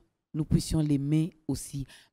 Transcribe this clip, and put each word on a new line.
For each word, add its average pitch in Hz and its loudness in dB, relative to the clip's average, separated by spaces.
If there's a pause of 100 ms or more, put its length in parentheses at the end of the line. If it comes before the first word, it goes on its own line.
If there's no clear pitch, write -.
(340)
nous 151 -2
puissions - 2
l'aimer 147 2 (100)
aussi. 139 -6 (280)